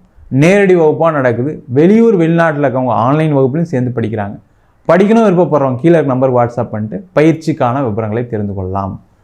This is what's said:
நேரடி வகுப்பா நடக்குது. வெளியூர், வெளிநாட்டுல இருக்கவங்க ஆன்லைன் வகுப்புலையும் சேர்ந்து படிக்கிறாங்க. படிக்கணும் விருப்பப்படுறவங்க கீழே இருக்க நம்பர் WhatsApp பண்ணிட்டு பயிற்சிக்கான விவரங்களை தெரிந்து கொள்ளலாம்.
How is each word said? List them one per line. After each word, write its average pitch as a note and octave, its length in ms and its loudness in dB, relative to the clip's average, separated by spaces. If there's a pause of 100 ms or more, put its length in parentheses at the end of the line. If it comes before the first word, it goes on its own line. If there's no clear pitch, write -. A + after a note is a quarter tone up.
(420)
நேரடி F#3+ 340 4
வகுப்பா D#3 360 2
நடக்குது. C3+ 500 -2 (160)
வெளியூர், G#3+ 420 4
வெளிநாட்டுல E3 460 0
இருக்கவங்க B2+ 280 -2 (120)
ஆன்லைன் D3+ 300 0
வகுப்புலையும் C3+ 360 0
சேர்ந்து B2 280 -4
படிக்கிறாங்க. G#2+ 360 -6 (520)
படிக்கணும் G#3 380 4
விருப்பப்படுறவங்க C#3+ 560 0
கீழே E3 140 4
இருக்க C#3 180 0
நம்பர் C3 240 0
WhatsApp A#2+ 360 -2
பண்ணிட்டு G#2+ 240 -8 (180)
பயிற்சிக்கான D3 720 0
விவரங்களை A2 380 -4
தெரிந்து G#2 280 -6
கொள்ளலாம். F#2+ 400 -6 (300)